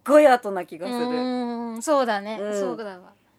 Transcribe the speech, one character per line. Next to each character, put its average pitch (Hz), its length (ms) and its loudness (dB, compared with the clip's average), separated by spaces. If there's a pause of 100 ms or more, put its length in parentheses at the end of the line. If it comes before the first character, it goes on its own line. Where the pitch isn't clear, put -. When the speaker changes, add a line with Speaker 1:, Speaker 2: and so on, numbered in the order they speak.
Speaker 1:
ご 294 140 8
い 302 80 8
後 240 240 4
な 180 120 -6
気 170 140 -14
が - 80 -8
す 254 60 -6
る。 240 160 -4
Speaker 2:
う 247 680 -6
ん、 226 40 -12
そ 285 200 2
う 247 40 0
だ 208 140 -2
ね。 214 200 -10
Speaker 1:
う 208 80 -6
ん。 208 120 -4
Speaker 2:
そ - 120 -4
う 226 40 -8
だ 196 240 -12
わ。 185 120 -20 (260)